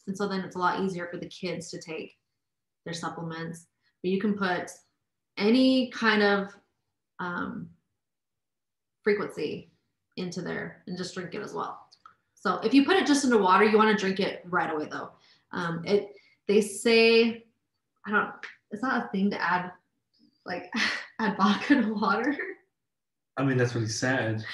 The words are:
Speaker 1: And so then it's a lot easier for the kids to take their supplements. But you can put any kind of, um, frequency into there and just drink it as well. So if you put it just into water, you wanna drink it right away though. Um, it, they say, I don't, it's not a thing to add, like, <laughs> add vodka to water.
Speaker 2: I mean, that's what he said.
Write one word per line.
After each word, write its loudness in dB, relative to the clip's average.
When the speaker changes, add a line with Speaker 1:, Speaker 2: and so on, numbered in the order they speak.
Speaker 1:
And -8
so -4
then -4
it's -10
a -8
lot 0
easier -4
for -10
the -10
kids -10
to -12
take -12
their -10
supplements. -10
But -2
you 0
can 0
put -4
any 4
kind 2
of, 2
um, -8
frequency -2
into -6
there -8
and -10
just -8
drink -10
it -8
as -12
well. -10
So -2
if 0
you 10
put 4
it 2
just 4
into 6
water, 6
you 6
wanna 6
drink 0
it -4
right -2
away -4
though. -10
Um, -6
it, 0
they 6
say, 4
I -8
don't, 0
it's -8
not -2
a -14
thing 0
to -6
add, -2
like, -10
<laughs> -14
add -2
vodka 2
to -2
water. 0
Speaker 2:
I -4
mean, 2
that's 0
what -2
he -2
said. -2